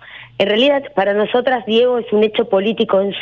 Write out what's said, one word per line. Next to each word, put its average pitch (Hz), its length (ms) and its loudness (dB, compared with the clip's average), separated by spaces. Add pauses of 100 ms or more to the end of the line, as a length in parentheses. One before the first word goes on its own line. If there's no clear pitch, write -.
(380)
En 196 80 0
realidad, 269 380 2 (100)
para 196 200 0
nosotras, 233 520 0
Diego 240 320 2
es - 140 -6
un 208 100 2
hecho 214 260 0
político 208 520 0
en 196 220 -2